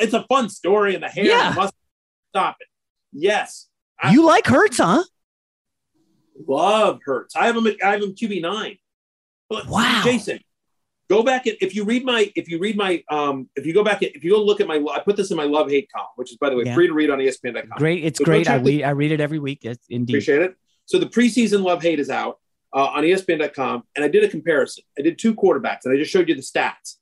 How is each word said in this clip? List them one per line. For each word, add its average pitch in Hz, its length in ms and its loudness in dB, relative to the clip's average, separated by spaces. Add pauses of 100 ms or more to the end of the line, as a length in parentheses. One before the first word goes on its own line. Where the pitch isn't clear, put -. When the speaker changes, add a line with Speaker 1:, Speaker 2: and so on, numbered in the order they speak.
Speaker 1:
it's 226 140 0
a 226 100 -2
fun 247 240 0
story, 202 460 0
and 156 100 -8
the - 40 -8
hair, - 180 -2
Speaker 2:
Yeah. 466 220 4
Speaker 1:
and - 80 -2
the 175 40 -2
must-, 196 140 -2 (580)
stop 170 280 -2
it. - 60 -20 (460)
Yes. 185 560 -4 (340)
I 160 100 4
Speaker 2:
You 302 120 8
like 339 220 4
Hurts, 294 320 4
huh? 269 260 2 (1400)
Speaker 1:
Love 170 560 2
Hurts. - 320 -6
I 208 100 2
have 233 100 0
him, 226 120 0 (160)
I 196 80 2
have 208 100 -2
him 196 120 -6
Q 220 140 -6
B 196 120 -4
nine. 175 380 -6 (720)
But 110 180 -8
Speaker 2:
Wow. 233 340 0
Speaker 1:
Jason, - 380 -2 (680)
go 214 120 4
back 254 240 0
and, 214 140 -2
if 190 140 -2
you 208 100 -4
read 240 200 0
my, 233 300 0
if 165 140 -6
you 165 100 -6
read 202 180 -4
my, 185 340 -2
um, 147 460 -4
if 139 100 -8
you 160 80 -4
go 208 100 4
back 202 180 0
and, 175 120 -4
if 143 100 -16
you 170 60 -2
go 214 120 4
look 202 180 2
at 196 60 2
my, 156 240 0
I 143 100 -4
put 202 160 0
this 190 140 -4
in 175 60 -2
my 151 80 -2
love-hate 147 500 0
column, 104 220 -12
which 123 160 -12
is, 113 60 -20
by 143 120 -2
the 127 60 -2
way, 120 80 0
Speaker 2:
Yeah. 123 100 -4
Speaker 1:
free 170 120 6
to 165 80 -2
read 151 160 2
on 135 100 -2
E 135 80 2
S 127 80 -2
P - 120 -10
N 113 60 -8
dot 113 140 -12
com. 113 100 -14
Speaker 2:
Great. 156 260 0
It's 156 140 -4
Speaker 1:
So 143 60 0
go 160 80 4
Speaker 2:
great. 160 160 2
I 143 60 2
Speaker 1:
check 127 100 0
the 143 140 2
Speaker 2:
read, 139 60 -2
I 139 60 0
read 147 220 0
it 151 80 0
every 147 180 -4
week. 139 240 -6
Yes, 120 140 -8 (120)
indeed. 123 260 -4
Speaker 1:
Appreciate 143 280 2
it. 185 140 -2 (300)
So 185 120 0
the 175 80 0
preseason 220 560 2
love-hate 170 380 0
is 135 100 -4
out, 113 300 -6 (340)
uh, 139 120 2
on 143 180 -2
E 170 80 4
S 190 100 0
P 175 120 -2
N 156 40 -2
dot 147 160 -4
com, 120 300 -6 (100)
and 147 100 -2
I 147 40 0
did 208 160 4
a - 40 2
comparison. 160 540 -2 (160)
I 139 40 -8
did 165 160 0
two 220 160 0
quarterbacks, 135 500 0
and 127 100 2
I 139 40 2
just 151 120 -2
showed 180 180 2
you 165 60 0
the 135 80 -6
stats - 600 -6